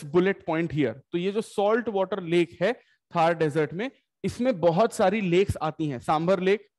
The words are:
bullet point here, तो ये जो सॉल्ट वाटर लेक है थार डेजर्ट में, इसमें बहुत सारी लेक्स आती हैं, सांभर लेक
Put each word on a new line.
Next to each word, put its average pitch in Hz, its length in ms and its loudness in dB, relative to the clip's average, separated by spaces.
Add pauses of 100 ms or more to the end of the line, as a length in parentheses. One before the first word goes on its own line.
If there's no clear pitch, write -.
bullet 180 300 2 (140)
point 165 220 -2
here, 131 220 0 (180)
तो 175 60 -4
ये 180 140 -2
जो 214 100 -2
सॉल्ट 214 480 -2
वाटर 196 340 -4
लेक 170 380 0
है 208 120 0 (420)
थार 170 180 4
डेजर्ट 156 400 0
में, 220 180 -8 (320)
इसमें 240 360 -2
बहुत 175 340 2
सारी 208 280 2
लेक्स 190 400 2
आती 156 260 -4
हैं, 135 120 -4
सांभर 170 400 0
लेक 196 400 0